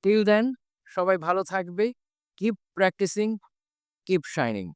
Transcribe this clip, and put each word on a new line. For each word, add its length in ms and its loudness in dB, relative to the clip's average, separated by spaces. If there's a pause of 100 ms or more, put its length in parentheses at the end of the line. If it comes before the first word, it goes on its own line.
Till 200 4
then, 220 4 (400)
সবাই 320 0
ভালো 260 0
থাকবে। 500 -4 (480)
Keep 140 0 (160)
practicing, 600 -2 (760)
keep 180 0
shining। 500 -4